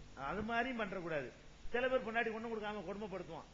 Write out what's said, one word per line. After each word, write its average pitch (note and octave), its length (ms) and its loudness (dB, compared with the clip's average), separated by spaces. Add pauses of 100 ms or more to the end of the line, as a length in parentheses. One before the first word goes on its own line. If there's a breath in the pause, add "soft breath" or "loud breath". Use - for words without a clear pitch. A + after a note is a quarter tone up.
(200)
அது D3 220 0
மாதிரியும் A#3 400 2
பண்றக்கூடாது. E3+ 480 0 (420)
சில B3 160 6
பேர் B3+ 180 4
பொண்டாட்டி A3+ 280 2
ஒண்ணும் A3+ 180 -4
கொடுக்காம G#3 320 -2
கொடுமைப்படுத்துவான், F3+ 720 -4